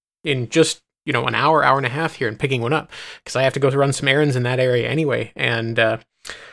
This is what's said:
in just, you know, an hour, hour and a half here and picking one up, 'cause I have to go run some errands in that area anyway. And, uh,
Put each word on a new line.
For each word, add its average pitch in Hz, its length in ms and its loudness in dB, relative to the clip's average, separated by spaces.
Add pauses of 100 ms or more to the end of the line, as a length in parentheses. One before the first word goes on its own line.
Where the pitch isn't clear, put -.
(220)
in 127 280 -2
just, - 320 2 (240)
you 143 80 -2
know, 123 100 0
an 127 100 0
hour, 143 300 2
hour 135 140 4
and 135 80 -2
a 117 40 -4
half 151 260 -4
here 123 120 -2
and 107 100 -8
picking 131 220 -2
one 117 140 -2
up, - 160 -4 (340)
'cause - 120 -8
I 127 60 0
have 135 120 2
to 139 60 -4
go 135 100 4
run 139 240 2
some - 120 -6
errands 139 300 2
in 123 60 0
that 123 180 0
area 123 260 2
anyway. 123 480 -2
And, 117 440 -2
uh, 113 180 2 (560)